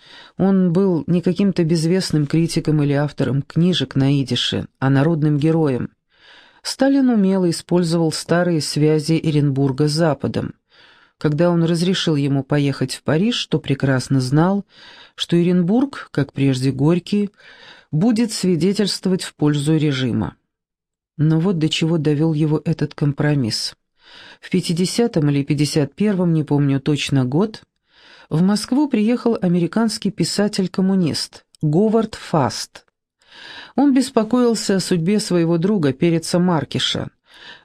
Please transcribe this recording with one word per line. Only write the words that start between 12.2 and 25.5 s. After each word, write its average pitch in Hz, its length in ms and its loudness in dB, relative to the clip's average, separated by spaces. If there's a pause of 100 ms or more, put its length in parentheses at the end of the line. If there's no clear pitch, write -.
поехать 139 520 -2
в - 80 -16
Париж, 190 440 0
то 156 120 -2
прекрасно 135 600 0
знал, 165 440 0 (500)
что - 260 0
Эренбург, 180 680 0
как 139 220 -2
прежде 135 380 0
Горький, 170 580 0 (640)
будет 220 400 0
свидетельствовать 185 920 0
в - 120 -14
пользу 147 420 2
режима. 131 580 -2 (800)
Но 160 220 2
вот 175 200 0
до 156 100 0
чего 165 280 0
довёл 151 360 0
его 151 320 0
этот 160 300 -4
компромисс. 143 800 -2 (640)
В - 80 -20
пятидесятом 180 800 0
или 143 140 0
пятьдесят 143 500 -2